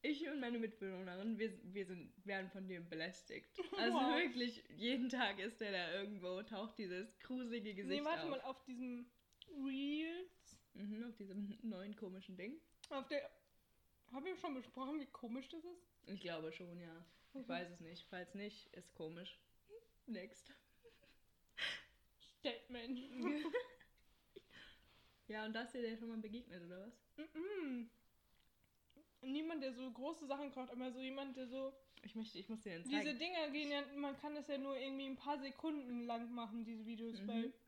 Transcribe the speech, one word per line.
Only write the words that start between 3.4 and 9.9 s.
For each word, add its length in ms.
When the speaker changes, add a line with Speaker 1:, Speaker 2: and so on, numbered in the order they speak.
Speaker 1:
Also 220
Speaker 2:
Wow. 180
Speaker 1:
wirklich, 460
jeden 340
Tag 280
ist 220
der 120
da 200
irgendwo, 500
taucht 360
dieses 420
gruselige 540
Gesicht 260
Speaker 2:
Nee, 60
warte 180
Speaker 1:
auf. 60
Speaker 2:
mal, 120
auf 220
diesem 460
Reels. 960